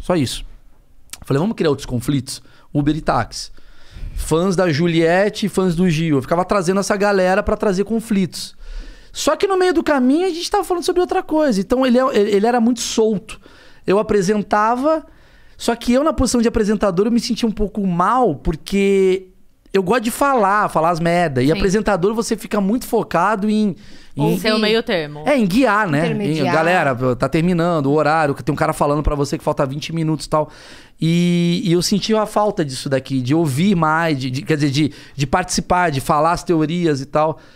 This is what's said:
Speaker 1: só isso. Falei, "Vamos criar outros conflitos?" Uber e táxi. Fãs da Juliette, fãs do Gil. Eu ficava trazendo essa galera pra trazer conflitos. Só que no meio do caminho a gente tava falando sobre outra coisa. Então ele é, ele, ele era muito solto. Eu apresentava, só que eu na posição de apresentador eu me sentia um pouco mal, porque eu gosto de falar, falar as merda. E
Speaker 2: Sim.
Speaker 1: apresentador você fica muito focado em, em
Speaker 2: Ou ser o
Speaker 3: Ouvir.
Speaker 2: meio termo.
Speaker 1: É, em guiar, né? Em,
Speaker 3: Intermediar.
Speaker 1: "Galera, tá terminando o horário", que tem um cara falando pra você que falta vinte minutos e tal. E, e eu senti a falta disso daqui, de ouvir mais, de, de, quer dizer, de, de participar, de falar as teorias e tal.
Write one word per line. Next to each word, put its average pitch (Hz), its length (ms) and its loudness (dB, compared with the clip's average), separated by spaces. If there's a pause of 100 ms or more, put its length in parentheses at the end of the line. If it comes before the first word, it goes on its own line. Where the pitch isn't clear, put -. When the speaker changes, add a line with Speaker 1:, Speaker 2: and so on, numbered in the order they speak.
Speaker 1:
só - 140 -2
isso. 139 300 -2 (800)
Falei, 139 160 0
"Vamos 214 160 -2
criar - 140 0
outros - 160 -4
conflitos?" 131 540 -4 (320)
Uber 147 240 0
e 156 40 -6
táxi. - 500 -4 (640)
Fãs 170 400 0
da 180 160 2
Juliette, 170 800 2
fãs 185 260 0
do 180 160 2
Gil. 156 280 0
Eu 123 40 -2
ficava 170 220 0
trazendo 190 360 0
essa 202 160 0
galera 196 460 2
pra 214 140 0
trazer 202 280 0
conflitos. 202 680 -4 (580)
Só - 220 0
que 349 120 -2
no 381 120 2
meio 370 140 4
do 320 100 0
caminho 285 440 2
a 381 40 0
gente 339 200 -6
tava 403 120 0
falando 339 220 -4
sobre 349 160 0
outra 370 220 -2
coisa. 302 380 0
Então 254 260 0
ele 247 120 4
é, 262 40 4 (140)
ele, 208 200 2
ele 202 100 2
era 240 140 2
muito 240 200 0
solto. - 600 -2 (460)
Eu 185 120 2
apresentava, 214 1080 0 (520)
só - 180 -2
que 233 180 -2
eu 269 120 4
na 320 80 2
posição 254 300 0
de 226 60 2
apresentador 208 580 0
eu 233 60 0
me 240 80 2
sentia 233 280 -4
um 196 40 -2
pouco 202 340 -4
mal, 185 500 2
porque 190 920 0 (440)
eu 196 100 2
gosto 214 220 0
de 233 60 -2
falar, 208 580 2
falar 165 220 0
as 165 100 -2
merda. 165 420 0
E 135 40 2
Speaker 2:
Sim. 160 60 4
Speaker 1:
apresentador 202 600 0
você 226 220 -2
fica 208 240 -4
muito 214 260 -2
focado 202 600 0
em, 214 260 0 (400)
em 139 80 -2
Speaker 2:
Ou 170 160 2
ser 220 100 -2
o 214 40 2
Speaker 3:
Ouvir. 214 100 2
Speaker 2:
meio 220 200 2
termo. 151 440 -4
Speaker 1:
É, 285 100 2
em 220 100 2
guiar, 214 420 2
né? 143 200 2
Em, 151 40 -2
Speaker 3:
Intermediar. - 420 0
Speaker 1:
"Galera, 143 600 2
tá 135 120 -2
terminando 165 580 2
o 143 80 2
horário", 151 400 2
que - 80 -16
tem 151 100 -2
um - 40 -2
cara 156 180 0
falando 147 280 0
pra 147 120 0
você 143 240 -2
que - 60 -12
falta 147 200 0
vinte 131 300 -8
minutos 160 320 -2
e - 20 -14
tal. 151 220 -2 (500)
E, 170 640 2
e 165 80 2
eu 175 100 2
senti 214 320 0
a 214 120 2
falta 208 380 0
disso 131 260 -8
daqui, 131 320 -2
de 127 120 0
ouvir 165 400 2
mais, 160 440 0
de, 131 120 -6
de, 127 120 -6
quer 156 140 0
dizer, 143 140 0
de, 143 220 0 (220)
de 139 120 -2
participar, 180 640 0
de 135 120 -2
falar 160 300 2
as 170 100 -2
teorias 160 600 0
e 131 40 -10
tal. 151 320 0 (180)